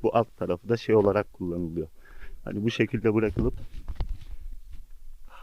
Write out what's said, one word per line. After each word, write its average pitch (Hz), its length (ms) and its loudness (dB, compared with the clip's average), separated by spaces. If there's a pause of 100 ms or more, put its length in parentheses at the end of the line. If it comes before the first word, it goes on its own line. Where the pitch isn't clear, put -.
Bu 113 140 2
alt 113 200 2
tarafı 90 320 -2
da 117 80 4
şey 110 180 2
olarak 101 380 6
kullanılıyor. 85 560 -4 (560)
Hani 104 200 -4
bu 117 60 2
şekilde 110 440 2
bırakılıp 110 400 2 (1900)